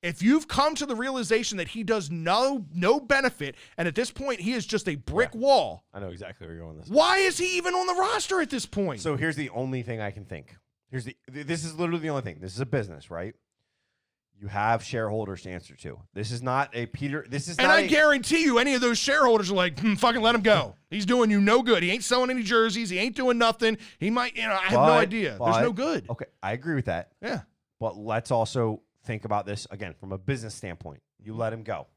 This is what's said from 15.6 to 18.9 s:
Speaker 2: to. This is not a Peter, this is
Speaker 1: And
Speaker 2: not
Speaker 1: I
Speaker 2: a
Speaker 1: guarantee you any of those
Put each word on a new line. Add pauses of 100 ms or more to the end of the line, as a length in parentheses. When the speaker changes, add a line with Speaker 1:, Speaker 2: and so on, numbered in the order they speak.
Speaker 2:
to. (160)
This
is
not
a
Peter,
this
is
Speaker 1:
And
Speaker 2:
not
Speaker 1:
I
Speaker 2:
a
Speaker 1:
guarantee
you
any
of
those